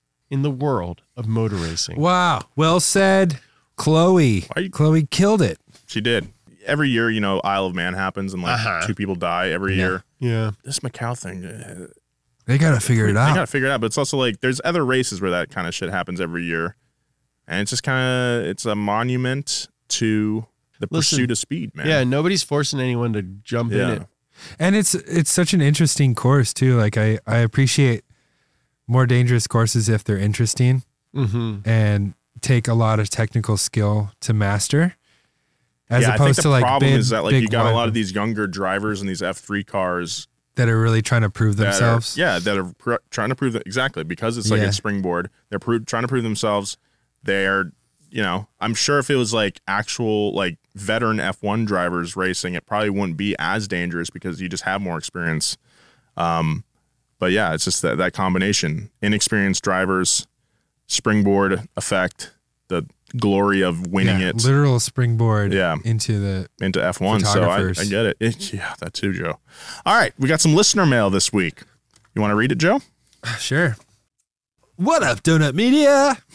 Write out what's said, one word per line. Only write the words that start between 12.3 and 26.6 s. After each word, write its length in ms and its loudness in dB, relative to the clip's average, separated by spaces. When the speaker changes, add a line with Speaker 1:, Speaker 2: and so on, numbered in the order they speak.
Speaker 2:
They 120 2
gotta 240 2
figure 260 2
it 60 2
Speaker 3:
they 80 4
Speaker 2:
out. 140 4
Speaker 3:
gotta 120 0
figure 220 -2
it 20 0
out, 80 -2
but 80 0
it's 100 -6
also, 200 0
like, 240 0
there's 240 0
other 200 0
races 360 0
where 100 0
that 180 -2
kind 160 -6
of 80 -6
shit 160 -6
happens 300 -4
every 240 -4
year. 320 -4
And 140 -4
it's 100 -6
just 120 -6
kinda, 640 -2
it's 200 -6
a 100 -2
monument 960 -4
to 560 -2
the 120 -6
Speaker 1:
Listen, 260 0
Speaker 3:
pursuit 140 0
of 60 -2
speed, 360 -8
man. 140 -8
Speaker 1:
yeah, 160 2
nobody's 400 0
forcing 380 -2
anyone 320 -2
to 80 -2
jump 500 -6
in 60 0
Speaker 3:
Yeah. 160 0
Speaker 1:
it. 140 -8
Speaker 2:
And 160 2
it's, 200 2
it's 360 -2
such 220 2
an 80 4
interesting 540 4
course, 380 2
too. 240 2